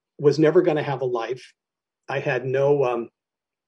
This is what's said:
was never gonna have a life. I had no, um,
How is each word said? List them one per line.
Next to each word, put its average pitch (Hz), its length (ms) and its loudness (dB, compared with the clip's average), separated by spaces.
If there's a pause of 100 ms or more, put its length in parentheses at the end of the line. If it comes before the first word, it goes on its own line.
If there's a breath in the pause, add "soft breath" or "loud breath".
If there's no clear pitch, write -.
(200)
was 143 180 2
never 156 240 4
gonna 151 220 0
have 135 180 -6
a 131 40 -4
life. 120 480 -8 (560)
I 135 100 -6
had 131 260 -4
no, 139 380 2
um, 120 260 -4 (580)